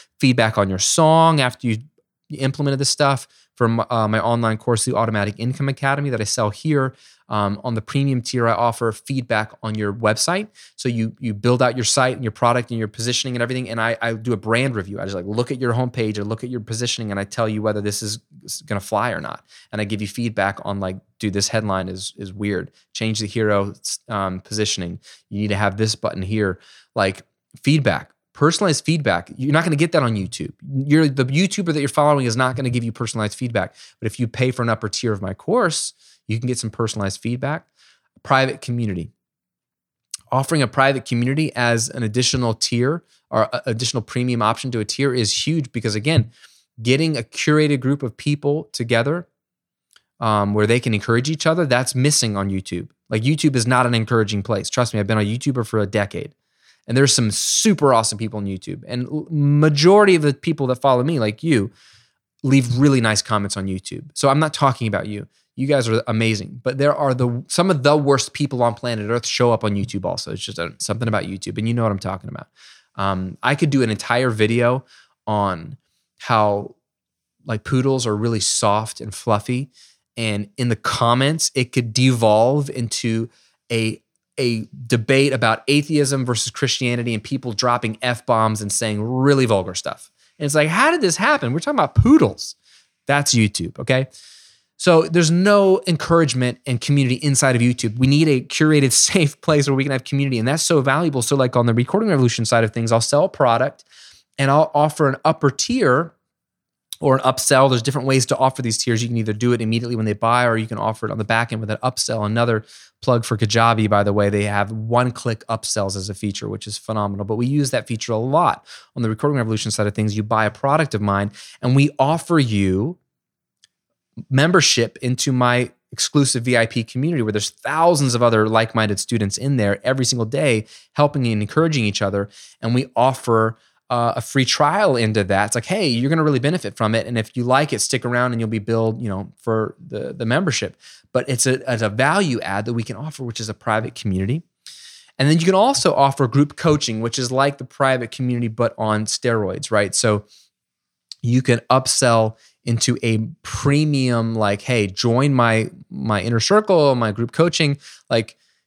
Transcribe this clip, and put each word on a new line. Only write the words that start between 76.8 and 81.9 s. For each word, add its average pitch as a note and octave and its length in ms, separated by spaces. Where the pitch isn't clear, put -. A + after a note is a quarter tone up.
like, A2 200
poodles C3 420
are G#2+ 100
really A2+ 240
soft A2 640
and A2 120
fluffy. B2 560
And G#2 400
in A#2+ 140
the A2+ 60
comments, C3 800
it B2+ 180
could A#2 200